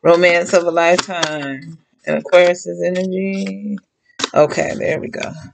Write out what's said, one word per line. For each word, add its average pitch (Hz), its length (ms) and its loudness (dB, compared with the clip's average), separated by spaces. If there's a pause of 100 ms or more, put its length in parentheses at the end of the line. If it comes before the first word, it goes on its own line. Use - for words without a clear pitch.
Romance 175 520 4
of 170 100 4
a 170 60 0
Lifetime 160 1080 -2 (280)
and 151 120 -2
Aquarius's 175 640 2
energy. 196 920 -4 (560)
Okay, 147 460 2
there 156 200 -2
we - 100 -10
go. - 240 -10 (220)